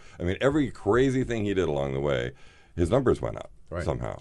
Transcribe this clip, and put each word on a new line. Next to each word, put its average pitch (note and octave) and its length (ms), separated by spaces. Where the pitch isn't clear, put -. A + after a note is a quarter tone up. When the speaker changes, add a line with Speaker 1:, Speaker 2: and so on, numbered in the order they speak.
Speaker 1:
I E2 60
mean, F#2 160
every C#3 320
crazy B2+ 500
thing A2+ 220
he G2+ 100
did F2+ 140
along C#2 260
the C2+ 60
way, C2 320
his E2+ 160
numbers A#2 320
went A1 140
up - 160
Speaker 2:
Right. E2 140
Speaker 1:
somehow. A#1 360